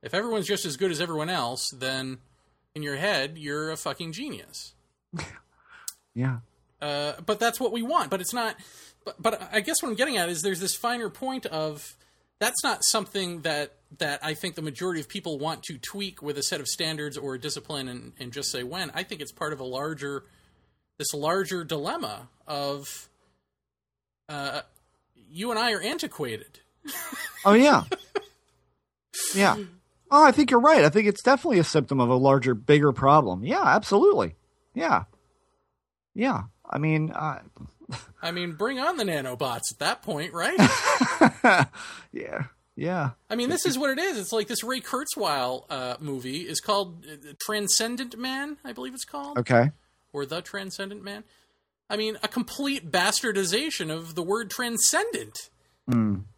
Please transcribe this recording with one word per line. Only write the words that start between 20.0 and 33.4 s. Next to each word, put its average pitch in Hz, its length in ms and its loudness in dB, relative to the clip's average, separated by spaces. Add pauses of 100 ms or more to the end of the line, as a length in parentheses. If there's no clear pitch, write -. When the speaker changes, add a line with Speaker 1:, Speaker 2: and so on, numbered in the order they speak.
Speaker 1:
this - 160 -4
larger 170 500 -2
dilemma 156 640 -6 (200)
of, 143 600 -6 (1200)
uh, 139 340 -6 (680)
you 196 200 -6
and 220 80 -2
I 233 140 2
are 190 80 -2
antiquated. 160 800 -6 (260)
<laughs> 294 40 -14 (560)
Speaker 2:
Oh, 196 80 10
yeah. 254 300 8 (1500)
Yeah. 196 220 6 (540)
Oh, 294 120 10
I 285 80 12
think 285 200 4
you're 247 80 10
right. 269 260 10
I 156 40 10
think 208 180 4
it's 202 140 0
definitely 262 380 4
a 165 40 6
symptom 139 360 2
of 120 100 4
a 127 60 6
larger, 131 400 6
bigger 147 380 6
problem. 127 500 6